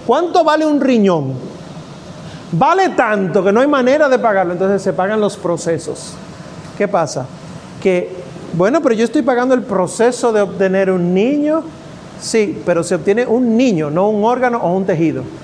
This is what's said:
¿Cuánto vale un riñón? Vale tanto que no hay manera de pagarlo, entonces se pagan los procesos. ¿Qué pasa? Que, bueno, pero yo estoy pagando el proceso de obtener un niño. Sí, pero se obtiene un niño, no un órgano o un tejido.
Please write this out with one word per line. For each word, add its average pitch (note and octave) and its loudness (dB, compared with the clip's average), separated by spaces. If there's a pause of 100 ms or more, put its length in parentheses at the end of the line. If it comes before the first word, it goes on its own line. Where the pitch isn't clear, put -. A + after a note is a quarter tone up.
¿Cuánto E4 2
vale D#4 2
un D4 2
riñón? F#3+ 2 (1160)
Vale D#4 2
tanto G3+ 0
que G3 4
no A3 4
hay C#4 4
manera C#4 4
de B3+ 2
pagarlo, F#3+ 2
entonces F#3+ 0
se F#3+ 0
pagan G3 0
los G3+ 0
procesos. E3 -4 (640)
¿Qué G3+ 0
pasa? D3+ -2 (540)
Que, F3+ 0 (440)
bueno, G#3+ 2
pero B3+ 4
yo A3+ 2
estoy A#3+ 0
pagando B3+ 2
el B3 0
proceso A3+ 0
de G#3+ 2
obtener F#3+ 2
un F3+ 2
niño. D4 2 (580)
Sí, G3 0
pero E3+ 2
se F#3 -2
obtiene G3 0
un A#3 2
niño, G3 2
no F3+ 2
un G#3+ 0
órgano A#3+ 0
o E3+ 0
un F#3+ 0
tejido. D#3 0 (220)